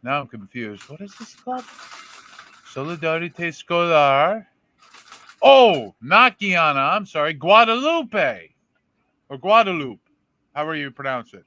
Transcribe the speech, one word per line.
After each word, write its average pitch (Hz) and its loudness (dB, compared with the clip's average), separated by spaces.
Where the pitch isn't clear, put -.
Now 139 -4
I'm 135 -14
confused. 104 -16
What 156 -20
is 202 -20
this - -20
club? 254 -12
Solidarité 165 -8
Scolaire. 170 0
Oh, 220 6
not 202 2
Guyana. 170 0
I'm 175 -2
sorry. 156 -4
Guadeloupe. 214 0
Or 139 -14
Guadeloupe. 175 0
However 151 -8
you 143 -10
pronounce 131 -10
it. 95 -20